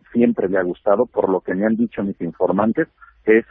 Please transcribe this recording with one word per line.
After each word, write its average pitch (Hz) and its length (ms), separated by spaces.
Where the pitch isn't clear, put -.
siempre 117 360
me 95 100
ha 92 40
gustado, 98 440
por 95 240
lo 90 100
que - 140
me 98 100
han 110 120
dicho 113 260
mis 98 180
informantes, 92 680
es 110 260